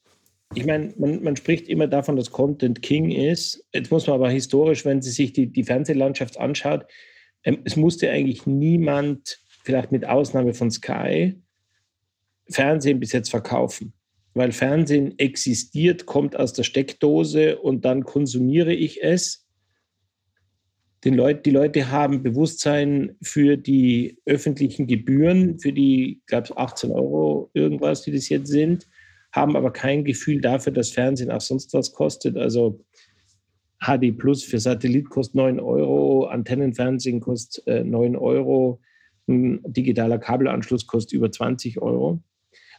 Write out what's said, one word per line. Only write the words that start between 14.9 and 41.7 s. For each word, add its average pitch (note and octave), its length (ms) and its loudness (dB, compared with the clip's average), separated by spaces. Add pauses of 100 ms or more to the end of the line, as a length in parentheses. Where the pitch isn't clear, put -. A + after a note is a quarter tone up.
existiert, D3 880 -2
kommt D3 300 -2
aus C3 180 -2
der - 100 -4
Steckdose D#3 960 0
und C3 280 -2
dann C3 180 2
konsumiere C#3+ 680 0
ich E3 320 -2
es. F3 440 -2 (1600)
Den C3+ 120 4
Leut-, C#3 300 2
die D3+ 60 4
Leute C#3 380 2
haben C#3 320 0
Bewusstsein C#3+ 1000 0
für C#3+ 360 4
die B2 680 2
öffentlichen C#3+ 600 0
Gebühren, D#3 760 2
für C#3 140 -2
die, C3+ 460 2
ich - 80 -20
glaub, - 280 -4
achtzehn - 360 -4
Euro D3+ 640 0
irgendwas, D3 480 0
die D3+ 80 -6
das C#3 180 -4
jetzt C#3 180 -2
sind, D#3 400 0 (440)
haben D3 240 2
aber C3 180 0
kein C#3+ 320 -2
Gefühl C#3+ 340 -2
dafür, C3 320 0
dass A#2+ 200 -2
Fernsehen B2+ 400 -2
auch A2+ 100 -4
sonst - 320 -6
was - 180 0
kostet. - 460 -4
Also A#2 480 0 (960)
H C3+ 160 0
D B2 140 2
Plus C3+ 320 0
für - 160 -4
Satellit B2 500 0
kostet C3 260 -4
neun C3 240 2
Euro, C3+ 680 2
Antennenfernsehen B2 960 -2
kostet, - 480 -8
äh, A#2+ 160 0
neun A#2+ 320 0
Euro, C3 640 0 (480)
ein B2+ 360 2
digitaler A#2 560 0
Kabelanschluss B2+ 640 -2
kostet A2+ 280 -4
über A#2 180 0
zwanzig A#2+ 500 -4